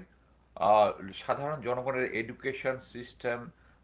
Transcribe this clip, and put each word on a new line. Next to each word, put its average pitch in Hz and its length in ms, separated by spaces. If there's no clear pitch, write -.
আহ, 104 360
সাধারণ 139 480
জনগণের 127 520
এডুকেশন 127 640
সিস্টেম, 120 580